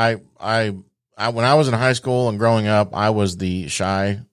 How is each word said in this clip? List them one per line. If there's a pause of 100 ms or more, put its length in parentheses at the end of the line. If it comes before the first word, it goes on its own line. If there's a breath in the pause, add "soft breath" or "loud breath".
(120)
I, (240)
I, (420)
I,
when
I
was
in
high
school
and
growing
up,
I
was
the
shy (120)